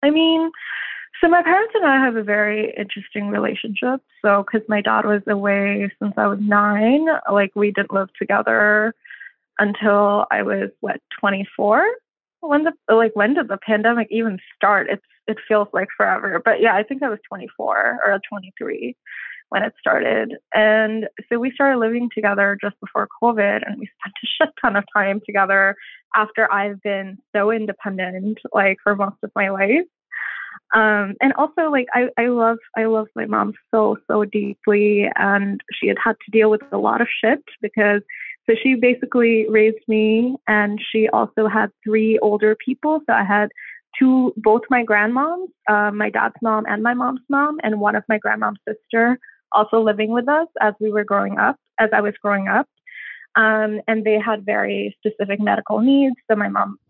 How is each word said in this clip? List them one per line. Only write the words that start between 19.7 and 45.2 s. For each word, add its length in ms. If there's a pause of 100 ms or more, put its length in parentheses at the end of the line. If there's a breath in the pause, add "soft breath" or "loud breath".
started. 560 (180)
And 560 (200)
so 100
we 140
started 260
living 340
together 480
just 200
before 260 (160)
covid, 420
and 140
we 100 (120)
spent 200
a 60
shit 340
ton 140
of 180
time 320
together 520 (400 loud breath)
after 360
I've 300
been 360 (160)
so 180
independent, 840 (140)
like, 300
for 140
most 260
of 140
my 140
life. 360 (880 loud breath)
Um, 460
and 140
also, 360
like, 240
I, 140 (100)
I 80
love, 320 (180)
I 100
love 280
my 120
mom 260 (200)
so, 260 (120)
so 140
deeply, 880
and 460 (120)
she 140
had 160
had 220
to 80
deal 180
with 120 (100)
a 60
lot 220
of 60 (160)
shit 220 (160)
because, 400 (500 loud breath)
so 100
she 140
basically 760
raised 380
me, 500 (120)
and 320 (100)
she 200
also 360
had 240 (140)
three 340
older 380
people. 500
So 60
I 100
had 280 (480 loud breath)
two, 400
both 320
my 140
grandmoms, 640 (200)